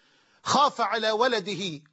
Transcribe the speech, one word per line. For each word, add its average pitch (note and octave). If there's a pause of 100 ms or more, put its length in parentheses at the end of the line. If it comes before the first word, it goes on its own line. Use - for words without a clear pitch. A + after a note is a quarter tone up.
(440)
خاف C4
على A3
ولده G3+ (120)